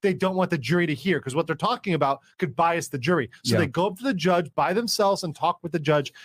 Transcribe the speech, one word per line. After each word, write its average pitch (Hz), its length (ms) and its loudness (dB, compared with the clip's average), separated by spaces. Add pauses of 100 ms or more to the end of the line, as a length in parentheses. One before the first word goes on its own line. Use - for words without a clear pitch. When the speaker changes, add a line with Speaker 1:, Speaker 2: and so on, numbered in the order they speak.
Speaker 1:
they 190 140 2
don't 185 220 -2
want 185 120 2
the 175 80 0
jury 160 300 0
to 151 80 -2
hear, 147 260 0
'cause 127 140 -8
what 160 120 0
they're 160 80 -2
talking 208 380 -2
about 143 280 0 (180)
could 156 180 -4
bias 170 320 2
the - 80 -6
jury. 135 320 0 (160)
So 120 100 0
Speaker 2:
Yeah. 110 60 4
Speaker 1:
they 156 60 2
go 170 220 -2
up 185 100 -6
to 240 60 -10
the 269 100 0
judge 175 400 2
by 156 180 0
themselves 202 500 0
and 160 140 -6
talk 170 260 -2
with 160 100 -8
the 170 60 -2
judge, 147 360 0 (100)